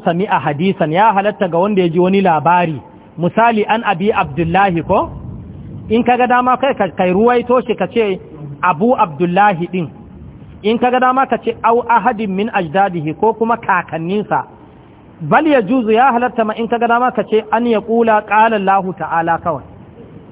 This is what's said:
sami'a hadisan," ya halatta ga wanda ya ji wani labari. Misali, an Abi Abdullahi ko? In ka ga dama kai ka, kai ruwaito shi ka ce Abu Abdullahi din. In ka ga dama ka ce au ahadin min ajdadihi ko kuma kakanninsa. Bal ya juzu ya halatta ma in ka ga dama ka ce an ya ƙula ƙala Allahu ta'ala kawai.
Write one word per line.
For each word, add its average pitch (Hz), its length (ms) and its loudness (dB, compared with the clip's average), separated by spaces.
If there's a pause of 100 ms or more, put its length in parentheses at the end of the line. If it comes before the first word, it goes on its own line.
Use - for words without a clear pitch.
sami'a 180 360 0
hadisan," 156 520 0
ya 208 200 4
halatta 202 360 0
ga 165 100 -2
wanda 190 240 2
ya 175 60 2
ji 165 100 0
wani 185 220 4
labari. 165 600 2 (380)
Misali, 214 500 2
an 226 160 0
Abi 202 280 -2
Abdullahi 170 680 0
ko? 233 280 0 (800)
In 226 140 2
ka 247 120 2
ga 247 100 2
dama 247 300 2
kai 254 180 0
ka, 202 120 -2 (100)
kai 180 160 2
ruwaito 240 540 2
shi 220 80 -2
ka 185 120 -4
ce 202 340 -2 (420)
Abu 180 340 2
Abdullahi 175 760 0
din. 175 160 -4 (760)
In 226 160 0
ka 247 120 2
ga 247 100 0
dama 254 260 2
ka 240 180 -2
ce 226 180 -4
au 233 260 2
ahadin 226 420 2
min 196 240 -2
ajdadihi 175 680 -2
ko 220 140 2
kuma 226 220 -2
kakanninsa. 170 880 -2 (760)
Bal 208 260 2
ya 285 160 4
juzu 220 300 0
ya 247 200 4
halatta 240 320 -2
ma 214 100 -4
in 226 140 -6
ka 233 100 -2
ga 233 80 0
dama 240 260 2
ka 220 120 -4
ce 214 280 0
an 233 140 0
ya 220 140 0
ƙula 220 460 2
ƙala 220 300 2
Allahu 190 420 0
ta'ala 165 460 -2
kawai. 151 180 -4 (680)